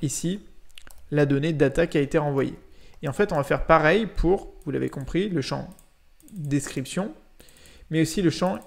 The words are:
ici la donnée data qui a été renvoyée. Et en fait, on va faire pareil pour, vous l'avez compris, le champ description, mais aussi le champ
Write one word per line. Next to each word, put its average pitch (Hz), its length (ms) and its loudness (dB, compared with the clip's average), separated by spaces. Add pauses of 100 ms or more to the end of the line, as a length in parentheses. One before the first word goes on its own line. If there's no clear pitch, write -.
ici 175 380 -4 (720)
la 147 160 4
donnée 143 260 2
data 143 320 2
qui 165 140 0
a - 20 4
été 139 160 0
renvoyée. 139 400 0 (460)
Et 156 40 -6
en 135 60 -4
fait, 202 200 0
on - 20 -2
va 143 80 2
faire 156 220 0
pareil 165 420 6
pour, - 460 0 (120)
vous 147 60 -4
l'avez 131 180 -2
compris, 143 400 -4
le 165 120 0
champ 135 280 -6 (600)
description, 143 840 -4 (800)
mais 160 100 4
aussi 160 200 0
le 160 80 4
champ 185 380 0